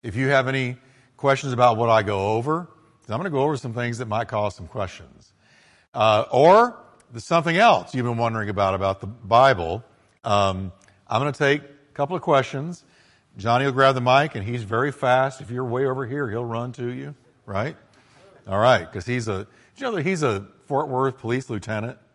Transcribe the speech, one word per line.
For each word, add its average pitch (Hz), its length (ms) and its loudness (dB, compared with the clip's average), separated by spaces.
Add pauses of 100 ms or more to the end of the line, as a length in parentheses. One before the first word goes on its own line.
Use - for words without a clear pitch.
If 110 140 -8
you 135 100 0
have 135 220 4
any 127 260 -2 (400)
questions 135 380 0
about 120 240 4
what 117 100 0
I 110 160 6
go 101 320 0
over, 151 300 -2
'cause - 440 -20
I'm 110 100 -4
gonna 202 100 -6
go 139 140 0
over 151 120 0
some 127 180 -10
things 120 260 -4
that 110 100 -8
might 110 180 -2
cause 104 260 -2
some 85 140 -16
questions. - 640 -12 (640)
Uh, 110 360 2
or 190 460 6 (340)
there's 117 140 -16
something 165 320 0
else 175 400 4
you've 123 100 -2
been 120 120 -2
wondering 113 320 -2
about, 98 260 0
about 95 240 -2
the 95 80 -12
Bible. 110 800 2 (400)
Um, 98 480 0 (380)
I'm 113 80 0
gonna 143 120 -2
take 147 320 0
a - 320 -20
couple 147 200 -4
of 156 60 -6
questions. 160 640 -2 (520)
Johnny 117 300 0
will 135 60 0
grab 135 240 4
the 127 60 -2
mic, 135 340 2
and 98 100 -6
he's 120 160 -6
very 113 300 -2
fast. 131 500 0
If 107 80 -16
you're 123 160 -6
way 127 220 -2
over 131 180 -4
here, 135 240 -6
he'll 117 160 -6
run 117 280 -6
to 120 140 -10
you, 135 280 -10 (320)
right? 107 280 -4 (720)
All 98 120 -2
right, 113 320 4
'cause 98 160 -10
he's 120 200 -4
a, 98 120 -4
did 104 80 -12 (300)
you 262 100 -12
know 226 80 -6
that 151 100 -4
he's 180 160 -2
a 101 240 -2 (220)
Fort 147 200 -2
Worth 131 300 -2
police 123 320 -6
lieutenant? 110 480 -8 (160)